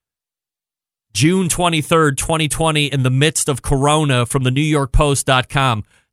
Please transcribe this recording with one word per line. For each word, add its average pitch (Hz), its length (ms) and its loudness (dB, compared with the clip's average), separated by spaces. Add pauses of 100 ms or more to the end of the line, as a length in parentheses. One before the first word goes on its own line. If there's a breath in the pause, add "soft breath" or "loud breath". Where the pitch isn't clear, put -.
(1160)
June 170 340 0
twenty-third, 160 720 0
twenty 160 300 -2
twenty, 156 380 0
in 135 160 -2
the 127 80 0
midst 139 380 0
of 135 140 -4
Corona, 143 640 0
from 135 160 -2
the 127 80 0
New 131 100 -2
York 151 320 -2
Post 143 320 2
dot 127 240 0
com. 127 360 -2 (280)